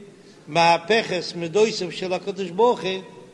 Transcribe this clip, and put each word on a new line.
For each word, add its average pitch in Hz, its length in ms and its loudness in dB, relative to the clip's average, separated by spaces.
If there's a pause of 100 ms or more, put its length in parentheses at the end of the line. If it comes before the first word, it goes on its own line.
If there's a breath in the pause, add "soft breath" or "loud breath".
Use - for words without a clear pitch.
(480 loud breath)
מה 170 260 4
הפכס 175 600 0
מידותיו 175 560 0
של 185 220 -6
הקדוש 185 380 -6
ברוך 214 300 2
הוא, 190 200 -4 (320)